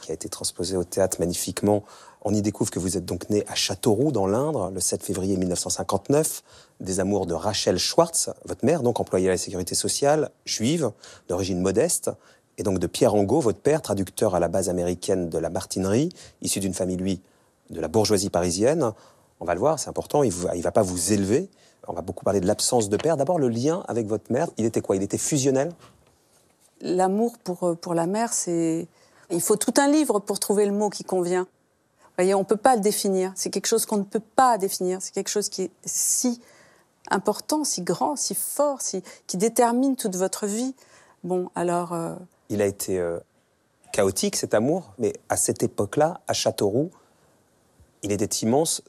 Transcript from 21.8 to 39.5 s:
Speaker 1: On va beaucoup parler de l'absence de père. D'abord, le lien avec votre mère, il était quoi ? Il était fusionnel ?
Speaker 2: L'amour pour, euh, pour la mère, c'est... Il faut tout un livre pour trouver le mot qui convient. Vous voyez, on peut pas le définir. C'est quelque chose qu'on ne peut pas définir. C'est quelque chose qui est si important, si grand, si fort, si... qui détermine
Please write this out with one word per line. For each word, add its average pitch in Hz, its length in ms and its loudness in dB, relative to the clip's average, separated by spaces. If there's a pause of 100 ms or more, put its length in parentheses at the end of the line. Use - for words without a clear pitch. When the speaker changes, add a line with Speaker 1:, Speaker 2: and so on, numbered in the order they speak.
Speaker 1:
On - 60 -8
va 85 80 -8
beaucoup 92 220 -10
parler 98 160 2
de 90 60 0
l'absence 107 420 2
de 104 80 2
père. 151 200 0
D'abord, 156 240 0
le 131 80 2
lien 135 400 0
avec 110 180 -2
votre 104 240 -4
mère, 147 260 0
il 110 80 0
était 113 160 0
quoi ? 104 140 0
Il 95 80 0
était 101 160 -2
fusionnel ? 139 540 0 (1080)
Speaker 2:
L'amour 190 580 0
pour, 180 260 -6
euh, 170 100 2
pour 170 200 -4
la 165 120 2
mère, 220 260 -2
c'est... 165 540 -2 (440)
Il 170 100 -2
faut - 160 2
tout - 220 -2
un 277 100 6
livre 285 320 4
pour 202 180 -4
trouver 208 260 2
le 202 80 2
mot 208 180 0
qui - 120 -10
convient. 180 400 0
Vous - 760 -18
voyez, 185 160 4
on 196 100 2
peut 214 120 2
pas 254 200 6
le 214 60 0
définir. 190 520 0
C'est - 160 -6
quelque - 160 -4
chose 226 200 2
qu'on 220 100 0
ne 202 80 0
peut 208 160 -4
pas 240 380 4
définir. 185 420 -2
C'est - 120 -10
quelque 196 180 -6
chose 202 180 -2
qui - 140 -8
est 180 80 -6 (140)
si - 560 -2 (720)
important, 214 540 0
si - 180 -4
grand, 190 320 -2
si - 220 -6
fort, 285 440 -2
si... - 220 -6 (240)
qui - 100 -6
détermine 240 600 4